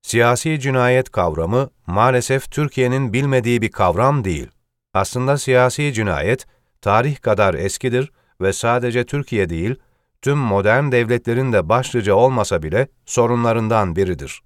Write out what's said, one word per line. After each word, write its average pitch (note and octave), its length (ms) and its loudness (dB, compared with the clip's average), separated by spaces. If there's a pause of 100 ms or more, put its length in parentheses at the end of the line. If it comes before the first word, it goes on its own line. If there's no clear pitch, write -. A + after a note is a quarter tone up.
Siyasi A#2+ 580 0
cinayet B2+ 500 0
kavramı F2 600 -2 (160)
maalesef B2 640 0
Türkiye'nin C3 640 -2
bilmediği B2 500 0
bir A2 80 -2
kavram G#2+ 540 0
değil. D#2+ 240 -4 (460)
Aslında B2+ 440 0
siyasi C3 540 2
cinayet, G#2+ 540 -2 (340)
tarih A#2+ 400 0
kadar G2+ 340 2
eskidir A#2+ 580 -4 (280)
ve F#2+ 120 0
sadece A#2+ 540 -2
Türkiye A#2+ 420 -2
değil, E2+ 260 -4 (480)
tüm C#3+ 160 0
modern A#2 540 2
devletlerin A#2+ 600 0
de F2+ 160 2
başlıca A2 460 0
olmasa G#2+ 480 2
bile F#2 260 -2 (180)
sorunlarından A2+ 920 0
biridir. F2 500 -4